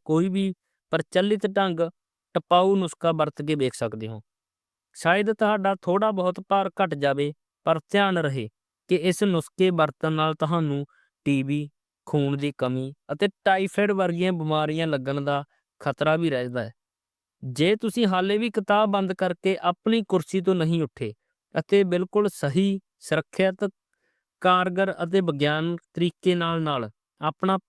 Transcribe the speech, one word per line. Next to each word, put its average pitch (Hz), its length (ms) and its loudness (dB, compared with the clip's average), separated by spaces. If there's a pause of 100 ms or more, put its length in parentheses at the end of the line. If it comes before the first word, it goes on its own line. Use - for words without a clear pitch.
ਕੋਈ 165 260 2
ਵੀ 190 240 -2 (380)
ਪ੍ਰਚਲਿਤ 196 560 0
ਢੰਗ, 190 320 0 (560)
ਟਪਾਊ 185 400 4
ਨੁਸਖਾ 170 360 0
ਵਰਤ 156 300 -2
ਕੇ 151 140 -2
ਵੇਖ 131 180 0
ਸਕਦੇ 110 340 -6
ਹੋ। 110 120 -10 (760)
ਸ਼ਾਇਦ 202 380 0
ਤੁਹਾਡਾ 208 480 0
ਥੋੜ੍ਹਾ 202 300 0
ਬਹੁਤ 180 280 -2 (100)
ਭਾਰ 196 260 2
ਘਟ 185 180 0
ਜਾਵੇ, 143 380 0 (340)
ਪਰ 160 140 2 (120)
ਧਿਆਨ 196 260 2
ਰਹੇ 135 300 -2 (420)
ਕਿ 180 60 4 (140)
ਇਸ 185 140 0
ਨੁਸਖੇ 185 460 0
ਵਰਤਣ 160 420 0
ਨਾਲ 156 220 0
ਤੁਹਾਨੂੰ 151 520 -2 (400)
ਟੀ 139 180 2
ਬੀ, 147 260 -4 (380)
ਖੂਨ 139 300 0
ਦੀ 143 200 -4
ਕਮੀ 131 340 -4 (220)
ਅਤੇ 196 140 0 (180)
ਟਾਈਫਾਈਡ 196 460 2
ਵਰਗੀਆਂ 180 420 0
ਬਿਮਾਰੀਆਂ 156 540 -2
ਲੱਗਣ 139 340 -2
ਦਾ 143 220 -2 (380)
ਖਤਰਾ 151 340 0
ਵੀ 165 140 0
ਰਹਿੰਦਾ 123 340 -4
ਹੈ। 110 80 -10 (720)
ਜੇ 147 320 0
ਤੁਸੀਂ 226 320 -2
ਹਾਲੇ 190 300 0
ਵੀ 233 120 -2
ਕਿਤਾਬ 208 420 2
ਬੰਦ 190 220 0
ਕਰਕੇ 185 500 -2
ਆਪਣੀ 220 460 0
ਕੁਰਸੀ 185 320 0
ਤੋਂ 185 140 2
ਨਹੀਂ 165 280 0
ਉੱਠੇ 120 300 -8 (420)
ਅਤੇ 196 280 2
ਬਿਲਕੁਲ 185 460 0
ਸਹੀ, 190 500 0 (200)
ਸੁਰੱਖਿਅਤ, 185 720 -2 (720)
ਕਾਰਗਰ 185 520 2 (100)
ਅਤੇ 180 180 0
ਵਿਗਿਆਨ 156 540 0 (180)
ਤਰੀਕੇ 175 420 0
ਨਾਲ, 165 260 -2
ਨਾਲ 135 280 -2 (320)
ਆਪਣਾ 185 360 0 (120)